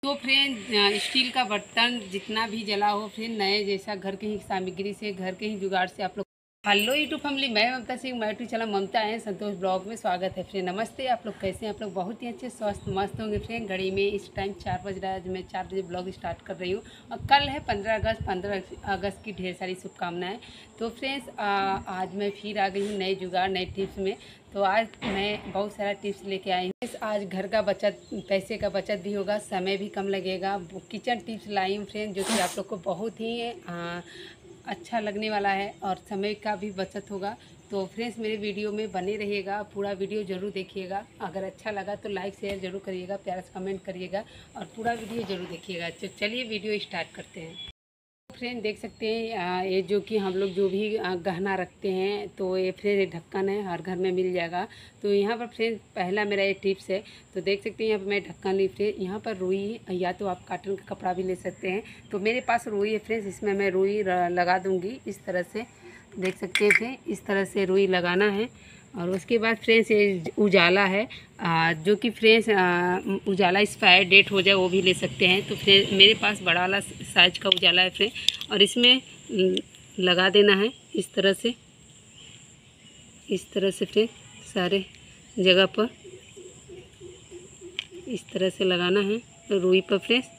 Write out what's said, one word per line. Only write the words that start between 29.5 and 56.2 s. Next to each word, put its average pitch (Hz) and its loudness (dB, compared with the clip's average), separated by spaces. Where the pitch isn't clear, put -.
भी 196 -6
कम 196 -4
लगेगा। 190 -2
kitchen 226 -2
tips 214 -12
लाई 196 0
हूँ 208 -6
फ्रेंड, 214 -8
जो 190 -2
कि 214 0
आप 180 0
लोग 196 -6
को 220 -6
बहुत 202 -4
ही, 233 -4
अ, 175 -8
अच्छा 226 -6
लगने 208 -4
वाला 202 0
है 196 -2
और 190 -2
समय 208 -2
का 208 -4
भी 202 -8
बचत 190 -8
होगा। 202 -6
तो 196 -2
फ्रेंड्स, 226 -8
मेरे 220 -4
वीडियो 208 -6
में 214 -4
बने 190 -4
रहिएगा, 202 -4
पूरा 202 -4
वीडियो 196 -4
ज़रूर 185 -6
देखिएगा। 190 -8
अगर 190 -6
अच्छा 190 -8
लगा 202 -6
तो 202 -12
लाइक 196 -6
शेयर 202 -8
ज़रूर 185 -8
करिएगा, 185 -6
प्यारा 185 -6
सा 185 -14
कमेंट 190 -6
करिएगा 185 -8
और 190 -12
पूरा 226 -2
वीडियो 226 -8
ज़रूर 180 -6
देखिएगा। 170 -8
तो 165 -12
चलिए 226 -2
वीडियो 214 -4
स्टार्ट - -8
करते - -16
हैं। 160 -14
Friend 240 -8
देख 208 -4
सकते - -8
हैं, 226 -2
अ, 180 -2
ये 190 2
जो 190 0
कि 214 -4
हम 190 0
लोग 196 0
जो 190 2
भी, 208 0
अ, 190 -2
गहना 190 -2
रखते 185 -4
हैं 196 -2
तो 185 -2
ये 185 2
friend 202 0
ये 190 4
ढक्कन 190 -4
है, 202 -2
हर 170 -4
घर 185 -4
में 185 2
मिल 185 2
जाएगा। 175 -2
तो 202 2
यहाँ 202 4
पर 233 -4
friend 226 -2
पहला 202 0